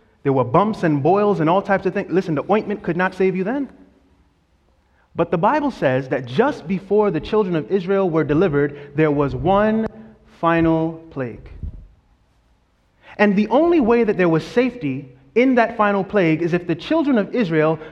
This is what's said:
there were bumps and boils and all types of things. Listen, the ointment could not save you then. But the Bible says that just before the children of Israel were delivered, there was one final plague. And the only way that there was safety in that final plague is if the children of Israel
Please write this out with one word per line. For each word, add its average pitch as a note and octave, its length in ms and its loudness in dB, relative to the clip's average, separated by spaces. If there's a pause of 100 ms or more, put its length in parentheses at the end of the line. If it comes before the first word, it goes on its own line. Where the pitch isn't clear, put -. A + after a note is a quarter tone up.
(220)
there C#3 100 0
were C3 120 2
bumps F#3 380 0
and D3+ 200 0
boils G3 380 2
and D#3 100 2
all F#3+ 120 2
types F#3+ 240 -2
of F3+ 80 -2
things. G3 160 -6
Listen, F3 240 0
the C#3 160 -2
ointment G#3 320 -2
could E3 140 -4
not F#3 180 0
save F#3 200 0
you F#3 100 -4
then. C4 240 -4 (1500)
But E3+ 160 -2
the F3+ 80 0
Bible C#4 320 0
says C3+ 400 -2
that C3 160 -4
just G3+ 420 -2
before G3+ 420 0
the D#3+ 100 -2
children G3 360 0
of D3 140 -4
Israel F#3+ 380 0
were D#3 160 0
delivered, C#3+ 720 0
there D#3 160 2
was C#3+ 240 0
one G#3 520 0 (540)
final E3 720 0
plague. A#2+ 400 -10 (1700)
And G#3 180 4
the G#3 140 2
only E4 320 4
way A#3 240 4
that G3+ 120 0
there F3 120 2
was D#3+ 180 2
safety D3 640 -2 (260)
in B3+ 220 4
that A3+ 200 0
final G3+ 280 0
plague E3+ 380 2
is E3+ 100 -2
if F3 140 -2
the E3 80 -2
children C#4+ 440 0
of - 160 -2
Israel D#3+ 440 0 (140)